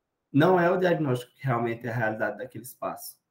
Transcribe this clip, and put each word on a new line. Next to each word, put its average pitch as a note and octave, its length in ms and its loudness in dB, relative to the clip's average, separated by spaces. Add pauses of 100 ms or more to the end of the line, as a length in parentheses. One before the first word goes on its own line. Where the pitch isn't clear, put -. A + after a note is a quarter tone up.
(320)
não F3 260 6
é E3+ 120 4
o F#3+ 60 2
diagnóstico D#3 580 0
que - 100 -16
realmente A#2+ 420 -2
é A#2+ 40 -6
a A2+ 40 -6
realidade A2+ 440 -2
daquele - 260 -14
espaço. - 520 -12 (140)